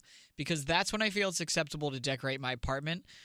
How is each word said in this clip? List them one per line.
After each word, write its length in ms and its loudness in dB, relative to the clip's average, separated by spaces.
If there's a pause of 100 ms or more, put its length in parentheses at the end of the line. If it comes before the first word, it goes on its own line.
(360)
because 300 -2
that's 260 4
when 100 0
I 80 4
feel 200 2
it's 100 -2
acceptable 520 0
to 80 -4
decorate 420 -2
my 100 -2
apartment, 540 -2 (200)